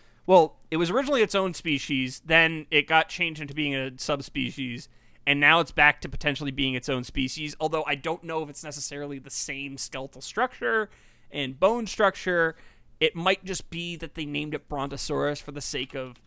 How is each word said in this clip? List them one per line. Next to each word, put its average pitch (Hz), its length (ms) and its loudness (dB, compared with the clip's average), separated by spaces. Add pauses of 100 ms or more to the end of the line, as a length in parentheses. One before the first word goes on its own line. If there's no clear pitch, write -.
(260)
Well, 175 300 8 (140)
it 160 80 -2
was 170 120 2
originally 262 320 2
its 202 120 2
own 190 200 0
species, 131 720 -2
then 160 460 4
it 147 180 4
got 160 200 4
changed 160 320 -6
into 139 140 -10
being 143 200 -2
a 131 240 -6
subspecies, 135 880 -4 (380)
and 143 120 4
now 151 220 6
it's 156 120 -2
back 147 280 4
to 147 80 -10
potentially 143 420 -4
being 135 240 -2
its 127 140 -6
own 127 160 -2
species, 143 560 -4
although 156 260 -2
I 147 80 -2
don't 165 300 -6
know 160 180 -4
if 147 60 -8
it's 147 160 -14
necessarily 143 540 -8
the 135 120 -16
same 139 480 -8
skeletal - 420 -10
structure 226 720 -2 (400)
and 131 300 -4
bone 220 260 4
structure. 175 680 2 (420)
It 156 160 2
might 190 300 2
just 185 260 -6
be 170 260 -8
that - 180 -12
they 160 100 -8
named 147 300 -6
it 147 140 -10
Brontosaurus 143 720 -2
for 151 120 -14
the 139 80 -12
sake 135 340 -6
of, 127 220 -8 (100)